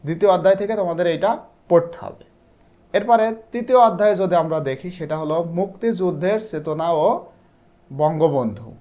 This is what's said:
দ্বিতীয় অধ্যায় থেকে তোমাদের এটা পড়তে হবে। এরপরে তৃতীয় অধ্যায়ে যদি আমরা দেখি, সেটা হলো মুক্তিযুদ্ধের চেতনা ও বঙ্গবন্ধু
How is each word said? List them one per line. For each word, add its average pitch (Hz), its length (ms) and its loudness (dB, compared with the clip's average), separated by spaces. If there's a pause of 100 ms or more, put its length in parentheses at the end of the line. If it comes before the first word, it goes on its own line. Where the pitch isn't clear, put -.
দ্বিতীয় 170 320 2
অধ্যায় 196 240 4
থেকে 208 160 -4
তোমাদের 175 300 -2 (100)
এটা 190 140 0 (380)
পড়তে 170 360 2
হবে। - 200 -16 (680)
এরপরে 220 300 2 (280)
তৃতীয় 240 260 2 (100)
অধ্যায়ে 208 340 2
যদি 180 200 0
আমরা 160 160 -2 (100)
দেখি, 135 200 -8 (100)
সেটা 156 200 -6
হলো 156 180 -4 (220)
মুক্তিযুদ্ধের 190 800 -2 (120)
চেতনা 160 380 -4 (160)
ও 196 40 4 (800)
বঙ্গবন্ধু 143 760 0 (120)